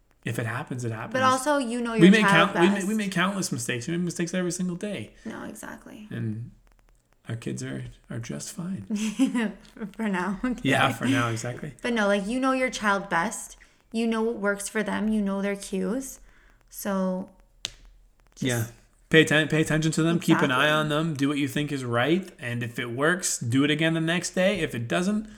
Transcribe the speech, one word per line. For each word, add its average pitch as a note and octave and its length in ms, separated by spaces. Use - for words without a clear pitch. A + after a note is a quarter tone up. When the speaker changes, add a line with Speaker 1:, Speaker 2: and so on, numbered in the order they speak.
Speaker 1:
if A#2 140
it A#2+ 80
happens, B2 380
it A2+ 80
happens. A2+ 200
Speaker 2:
But C4 100
also, C4 360
you A#3+ 240
know A#3 120
your A3 80
Speaker 1:
We F#3 80
make G#3+ 160
Speaker 2:
child E3+ 260
Speaker 1:
count-, E3+ 80
we F3+ 80
ma-, G3+ 80
Speaker 2:
best. F#3 100
Speaker 1:
we G#3+ 80
make G3+ 180
countless F#3+ 400
mistakes. B2 340
We E3 100
make F3 80
mistakes E3+ 280
every F3+ 200
single F3+ 240
day. F#3+ 340
Speaker 2:
No, - 180
exactly. - 680
Speaker 1:
And A#2 420
our A#2 80
kids B2+ 260
are, C3 220
are B2 80
just C#3+ 340
fine. F#3 340
Speaker 2:
<laughs> A3 680
For A3 120
now. F#3 360
Okay. B3+ 180
Speaker 1:
Yeah, C3+ 300
for A#2 140
now, B2 220
exactly. A#2+ 440
Speaker 2:
But B3 120
no, G#3+ 120
like, G3+ 200
you A#3+ 140
know C4 120
your C4 180
child G3 400
best. F3+ 460
You A3+ 140
know A3+ 160
what A#3 140
works G3+ 320
for G#3+ 140
them. G3 260
You A3 140
know G3 200
their G3+ 140
cues. G3 640
So, F#3+ 580
just - 80
Speaker 1:
Yeah. A#2+ 220
Pay D#3+ 120
atten-, D3+ 260
pay D#3 120
attention D#3 320
to D#3+ 100
them. E3 160
Keep D#3+ 240
an C#3+ 80
eye C3 140
Speaker 2:
Exactly. D3+ 60
Speaker 1:
on D3+ 80
them. D#3 260
Do C#3 140
what D3 100
you C#3+ 80
think D3 240
is C3+ 140
right. C3 440
And A#2+ 220
if A#2 160
it B2 120
works, D#3 480
do B2+ 260
it D3 60
again D#3+ 240
the E3 60
next E3+ 300
day. F#3+ 300
If D3 140
it A#2+ 140
doesn't, G3 500